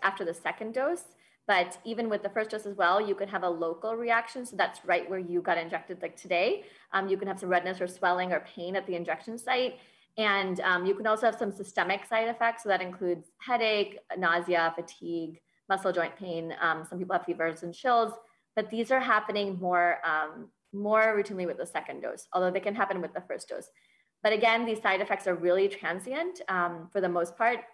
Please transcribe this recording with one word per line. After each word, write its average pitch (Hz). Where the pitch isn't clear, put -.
after 196
the 165
second 214
dose. 294
But 180
even 226
with 208
the 196
first 214
dose 214
as 202
well, 190
you 208
could 202
have 190
a 185
local 170
reaction. 233
So 208
that's -
right 175
where 190
you 175
got 170
injected, 170
like 170
today. 190
Um, 190
you 190
can 196
have 190
some 185
redness 185
or 180
swelling 180
or 160
pain 185
at 185
the 185
injection 170
site. 254
And, 196
um, 180
you 196
can 214
also 214
have 220
some 202
systemic 190
side 226
effects. 233
So 214
that 185
includes 180
headache, 220
nausea, 175
fatigue, 165
muscle 190
joint 170
pain. 165
Um, 160
some 180
people 185
have 175
fevers 165
and 170
chills, 233
but 214
these 226
are 262
happening 208
more, 180
um, 156
more 214
routinely 196
with 143
the 135
second 147
dose, -
although 185
they 185
can 202
happen 196
with 160
the 180
first -
dose. -
But 214
again, 226
these 214
side 190
effects 202
are 185
really 180
transient, 247
um, 175
for 202
the 185
most 170
part. 233